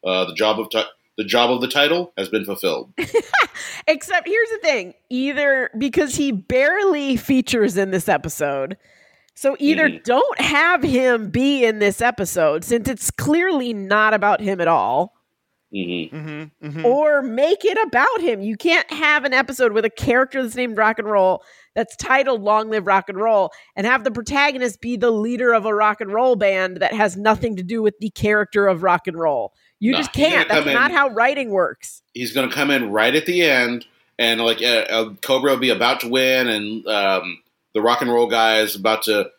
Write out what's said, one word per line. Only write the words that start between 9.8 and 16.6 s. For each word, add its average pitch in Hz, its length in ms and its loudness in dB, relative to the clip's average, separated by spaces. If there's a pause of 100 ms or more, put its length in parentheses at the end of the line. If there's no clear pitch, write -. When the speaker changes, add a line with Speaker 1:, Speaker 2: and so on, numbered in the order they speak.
Speaker 1:
Mm-hmm. - 160 -4
Speaker 2:
don't 254 360 2
have 302 420 2
him 247 480 0
be 262 340 2
in 220 140 0
this 202 220 0
episode, 175 640 0
since 247 240 -2
it's - 220 -4
clearly 294 600 -2
not 208 420 2
about 202 260 2
him 196 200 -4
at 170 80 2
all. 139 440 2 (600)
Speaker 1:
Mm-hmm. 90 440 -6
Speaker 3:
Mm-hmm, 151 500 -14